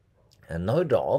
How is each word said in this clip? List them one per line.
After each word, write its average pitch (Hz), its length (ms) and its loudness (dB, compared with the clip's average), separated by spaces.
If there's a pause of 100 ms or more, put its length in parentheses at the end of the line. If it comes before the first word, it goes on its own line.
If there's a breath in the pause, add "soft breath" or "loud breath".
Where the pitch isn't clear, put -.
(480)
à, 82 100 -8
nói 113 320 0
rõ 95 300 2